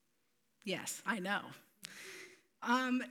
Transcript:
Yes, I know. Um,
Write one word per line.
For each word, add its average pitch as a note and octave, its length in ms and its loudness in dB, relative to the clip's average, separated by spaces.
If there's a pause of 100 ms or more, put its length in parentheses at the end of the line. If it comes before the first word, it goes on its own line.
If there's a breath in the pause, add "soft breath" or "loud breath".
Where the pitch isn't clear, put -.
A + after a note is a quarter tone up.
(640)
Yes, - 400 -2
I G3+ 140 2
know. F#3 220 0 (1200 loud breath)
Um, B3+ 500 4